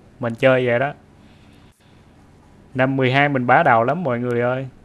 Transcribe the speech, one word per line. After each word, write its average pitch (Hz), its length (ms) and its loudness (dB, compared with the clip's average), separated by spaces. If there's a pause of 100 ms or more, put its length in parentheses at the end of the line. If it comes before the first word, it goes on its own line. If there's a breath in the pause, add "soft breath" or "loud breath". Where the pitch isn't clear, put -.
(200)
mình 117 160 -6
chơi 131 320 2
vậy 120 120 0
đó. 139 140 -6 (1800 soft breath)
Năm 135 200 0
mười 131 160 0
hai 143 180 2
mình 131 180 -4
bá 139 160 4
đạo 117 200 4
lắm 147 200 -4
mọi 123 160 -4
người 120 220 -4
ơi, 127 260 -4 (180)